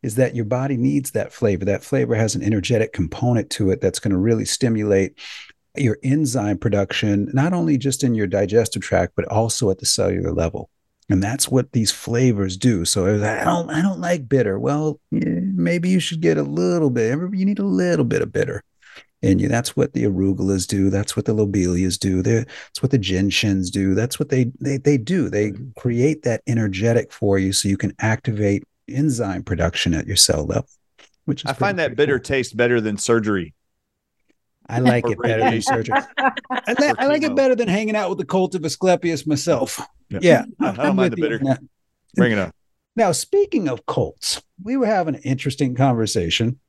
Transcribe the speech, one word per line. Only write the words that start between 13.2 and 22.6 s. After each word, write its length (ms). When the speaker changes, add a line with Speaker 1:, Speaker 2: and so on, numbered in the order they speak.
Speaker 1:
I 220
don't, 240
I 140
don't 180
like 300
bitter. 280
Well, 400
yeah, 320
maybe 480
you 100
should 220
get 160
a 40
little 460
bit. 220
Every-, 260
you 80
need 140
a 60
little 400
bit 180
of 100
bitter 300
in 180
you. 100
That's 280
what 160
the 120
arugulas 640
do. 200
That's 280
what 80
the 100
lobelias 640
do. 240
They're, 220
that's 360